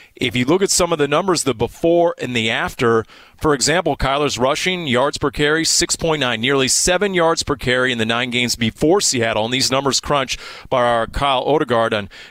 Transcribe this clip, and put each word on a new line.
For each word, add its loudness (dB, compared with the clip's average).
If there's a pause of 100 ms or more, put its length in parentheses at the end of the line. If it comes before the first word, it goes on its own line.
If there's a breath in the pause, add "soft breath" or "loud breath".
(160 loud breath)
if -2
you 2
look 2
at 0
some 2
of -2
the 2
numbers, 0
the 0
before 2
and -6
the 0
after, 0 (320 loud breath)
for 2
example, 0
Kyler's 0
rushing 0
yards 0
per -2
carry, 0
six 0
point -2
nine, -2
nearly 2
seven 0
yards 2
per -4
carry 0
in -2
the 0
nine -2
games 0
before 0
Seattle. 0
And -4
these 0
numbers 0
crunched -2 (300 loud breath)
by 2
our 2
Kyle 0
Odegaard 2
on -4 (200 loud breath)